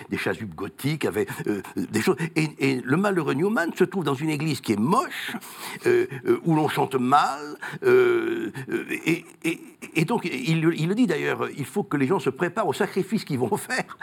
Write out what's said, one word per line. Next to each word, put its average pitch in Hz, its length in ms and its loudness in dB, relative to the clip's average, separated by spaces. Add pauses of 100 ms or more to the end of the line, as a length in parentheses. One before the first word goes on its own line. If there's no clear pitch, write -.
des 95 100 -4
chasubles 95 360 -4
gothiques, 117 500 -4
avait, 101 220 0 (220)
euh, 101 140 -2 (140)
des 110 240 -2
choses. 180 160 2 (200)
Et, 156 120 2 (100)
et 135 260 2
le 143 120 2
malheureux 175 380 2
Newman 170 400 2
se 190 100 4
trouve 180 200 0
dans 143 100 2
une 131 160 -2
église 151 300 0
qui - 120 0
est 101 80 2
moche, 226 520 0 (540)
euh, 120 200 4 (200)
euh, 120 180 4
où 165 100 4
l'on 151 140 2
chante 139 260 0
mal, 143 640 2 (280)
euh, 117 640 4 (180)
euh, - 220 -4
et, 165 340 -2 (200)
et, 165 160 -2 (340)
et 160 100 4
donc 214 200 0
il, 156 400 0
il 165 240 2
le 190 60 0
dit 240 120 4
d'ailleurs, 143 500 0
il 139 80 -6
faut - 180 -2
que - 140 -4
les 139 100 2
gens 180 120 2
se - 120 0
préparent 175 380 -2
au 135 40 2
sacrifice 190 520 -2
qu'ils 143 140 -2
vont 123 180 0
<laughs> - 0 -
faire - 460 -6